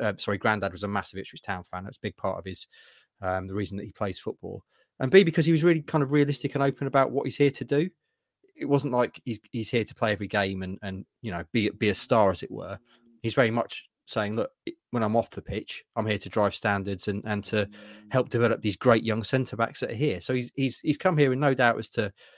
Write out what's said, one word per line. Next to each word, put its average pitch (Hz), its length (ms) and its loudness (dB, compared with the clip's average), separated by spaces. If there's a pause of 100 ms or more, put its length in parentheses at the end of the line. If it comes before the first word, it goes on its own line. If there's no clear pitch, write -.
uh, 104 160 -2
sorry, 101 220 -2
granddad 101 340 0
was 90 100 -12
a 104 60 -4
massive 98 300 -6
Ipswich - 240 -14
Town 92 200 -6
fan. 92 220 -10
That's - 140 -14
a - 20 -20
big 101 160 -8
part 92 220 -4
of 92 80 -12
his, - 200 -8 (540)
um, 92 260 -2
the 95 60 -10
reason 98 240 -4
that 104 80 -8
he 101 80 -14
plays 98 260 -4
football. - 460 -10 (340)
And 127 120 -2
B, 190 140 10
because 165 200 2
he 165 80 4
was 156 100 4
really 165 200 4
kind 151 200 0
of 131 80 -2
realistic 143 440 2
and 139 100 0
open 139 220 0
about 131 240 4
what 127 160 -2
he's - 100 -6
here 143 140 4
to 131 160 -8
do. 151 240 0 (640)
It - 80 -10
wasn't 143 300 2
like 123 320 0
he's, 113 140 -6 (120)
he's 113 160 -4
here 117 160 2
to - 100 -12
play 107 180 0
every 101 160 -4
game 98 340 0
and, 92 180 -8
and, 95 240 -8 (160)
you 110 100 -8
know, 85 220 -6
be, 104 160 2
be 107 220 0
a 95 40 2
star, 107 360 4
as 90 120 -2
it - 80 -10
were. 92 280 -10 (420)
He's 113 140 -4
very 120 160 4
much - 340 -4 (220)
saying, 107 300 -2
"Look, 110 160 -4 (120)
it, - 120 -10 (140)
when 120 120 0
I'm 107 140 2
off 113 120 2
the - 140 -12
pitch, - 420 -10 (120)
I'm 107 100 -2
here 107 100 0
to - 140 -8
drive 104 240 2
standards 101 540 -2
and, 101 180 -2
and 104 180 -2
to 104 240 0 (420)
help 127 200 0
develop 117 320 2
these 104 140 -2
great 117 280 6
young 110 180 0
centre 127 340 -2
backs 113 240 -2
that 127 100 -4
are 107 60 -8
here." 113 260 -2
So 131 100 -4
he's, 123 220 -2
he's, 131 240 -2
he's 151 180 -2
come 175 220 2
here 135 160 6
in 135 60 -2
no 143 120 4
doubt 123 260 4
as 110 120 -8
to 107 200 -2 (280)